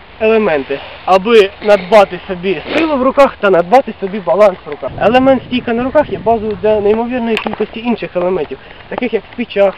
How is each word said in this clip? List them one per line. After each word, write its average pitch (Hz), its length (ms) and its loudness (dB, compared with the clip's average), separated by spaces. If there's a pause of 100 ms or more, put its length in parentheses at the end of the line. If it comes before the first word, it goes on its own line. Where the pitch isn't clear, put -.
(200)
елементи, 180 580 0 (260)
аби 196 460 4 (120)
надбати 196 640 4
собі 180 340 -4 (140)
силу 311 200 0
в 247 60 0
руках 269 380 2
та 202 100 2
надбати 190 500 2
собі 196 200 -6
баланс 180 460 2
в 156 40 -12
руках. 139 200 -10 (100)
Елемент 254 420 2
стійка 240 300 -4
на 233 120 -2
руках 269 260 0
є 190 80 -6
базою 208 440 -2
для 214 180 2
неймовірної 226 560 0
кількості 214 440 -6
інших 226 360 -4
елементів, 180 420 -4 (300)
таких 226 260 -6
як 196 80 -2 (100)
в - 40 -20
пічах, 202 420 -2